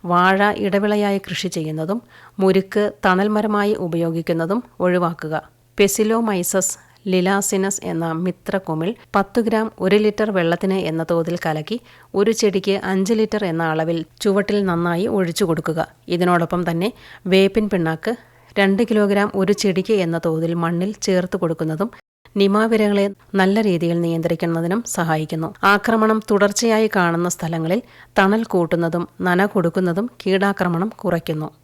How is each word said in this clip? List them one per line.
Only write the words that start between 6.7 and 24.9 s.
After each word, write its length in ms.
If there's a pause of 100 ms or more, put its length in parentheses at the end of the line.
lilacynus 760
എന്ന 280
മിത്രകുമിൾ 800 (220)
പത്ത് 260
ഗ്രാം 380
ഒരു 160
ലിറ്റർ 360
വെള്ളത്തിന് 420
എന്ന 380
തോതിൽ 340
കലക്കി 360 (340)
ഒരു 160
ചെടിക്ക് 520
അഞ്ച് 300
ലിറ്റർ 320
എന്ന 180
അളവിൽ 420 (160)
ചുവട്ടിൽ 440
നന്നായി 420
ഒഴിച്ചു 380
കൊടുക്കുക. 420 (200)
ഇതിനോടൊപ്പം 640
തന്നെ 220 (340)
വേപ്പിൻ 420
പിണ്ണാക്ക് 460 (440)
രണ്ട് 240
കിലോഗ്രാം 520
ഒരു 180
ചെടിക്ക് 400
എന്ന 320
തോതിൽ 280
മണ്ണിൽ 480
ചേർത്ത് 360
കൊടുക്കുന്നതും 540 (460)
നിമാവിരകളെ 720 (260)
നല്ല 260
രീതിയിൽ 400
നിയന്ത്രിക്കുന്നതിനും 840
സഹായിക്കുന്നു. 680 (100)